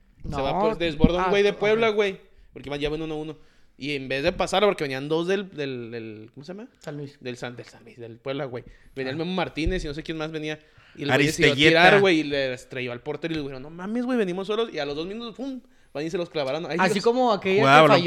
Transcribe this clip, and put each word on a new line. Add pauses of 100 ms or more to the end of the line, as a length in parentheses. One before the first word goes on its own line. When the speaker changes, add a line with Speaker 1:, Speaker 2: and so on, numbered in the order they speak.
(240)
Speaker 1:
Se
Speaker 2:
No.
Speaker 1:
va
por,
desborda
un
Speaker 2:
Ah,
Speaker 1:
güey
de
Speaker 2:
ok.
Speaker 1:
Puebla,
güey. (320)
Porque
van
ya
ven
uno
uno. (400)
Y
en
vez
de
pasar,
porque
venían
dos
del,
del,
del,
¿cómo
se
llama? (100)
Speaker 2:
San
Luis.
Speaker 1:
Del
San,
del
San
Luis,
del
Puebla,
güey. (320)
Venía
el
Speaker 2:
Ah.
Speaker 1:
Memo
Martínez
y
no
sé
quién
más
venía. (380)
Y
el
güey
decidió
Speaker 3:
Aristeguieta.
Speaker 1:
tirar,
güey,
y
le
estrelló
al
portero
y
le
dijeron,
"No
mames,
güey,
venimos
solos".
Y
a
los
dos
minutos,
¡pum! (340)
Van
y
se
los
clavaron.
Ay,
Speaker 2:
Así
Speaker 1:
Dios.
Speaker 2:
como
aquella
Speaker 3:
Jugada
Speaker 2:
que
Speaker 3:
balón
Speaker 2:
falló